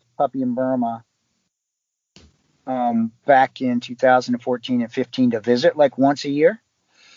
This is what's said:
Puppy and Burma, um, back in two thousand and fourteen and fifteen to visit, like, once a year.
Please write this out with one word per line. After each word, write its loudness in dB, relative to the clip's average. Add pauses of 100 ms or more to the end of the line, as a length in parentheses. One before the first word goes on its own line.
(180)
Puppy -2
and -4
Burma, -4 (1600)
um, -2 (160)
back 2
in -2
two -14
thousand 2
and -4
fourteen -4
and -6
fifteen -2
to -4
visit, 2
like, 2
once 0
a -4
year. 2 (580)